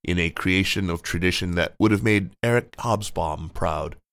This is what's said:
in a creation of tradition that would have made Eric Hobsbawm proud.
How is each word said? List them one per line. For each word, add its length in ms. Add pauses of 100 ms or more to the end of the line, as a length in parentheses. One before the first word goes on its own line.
in 160
a 100
creation 600
of 120
tradition 540
that 240
would 120
have 120
made 280 (120)
Eric 340
Hobsbawm 760
proud. 440 (160)